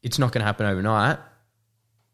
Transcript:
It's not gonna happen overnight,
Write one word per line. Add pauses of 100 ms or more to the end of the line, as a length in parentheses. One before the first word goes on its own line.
It's
not
gonna
happen
overnight, (960)